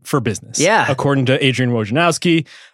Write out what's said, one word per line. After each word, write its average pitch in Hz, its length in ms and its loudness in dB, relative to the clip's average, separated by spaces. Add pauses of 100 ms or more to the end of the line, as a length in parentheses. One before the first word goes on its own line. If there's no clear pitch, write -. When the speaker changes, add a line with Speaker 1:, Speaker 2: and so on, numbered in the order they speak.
Speaker 1:
for 147 160 -2
business. 107 400 -6
Speaker 2:
Yeah. 185 300 4
Speaker 1:
According 139 360 0
to 131 160 0
Adrian 123 300 0
Wojnarowski. 156 720 0 (280)